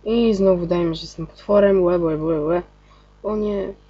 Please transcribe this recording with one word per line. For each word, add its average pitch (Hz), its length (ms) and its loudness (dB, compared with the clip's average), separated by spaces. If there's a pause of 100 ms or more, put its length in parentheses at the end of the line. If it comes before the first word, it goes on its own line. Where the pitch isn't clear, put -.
I 226 300 2
znowu 190 320 2
dajmy, 170 300 -2
że 160 60 -12
jestem - 260 -12
potworem. 202 560 2
Łe, 175 160 2
łe, 160 180 -2
łe, 156 60 -6
łe, 160 180 -2
łe. 175 220 -2 (600)
O 214 120 -4
nie. 202 380 -4 (160)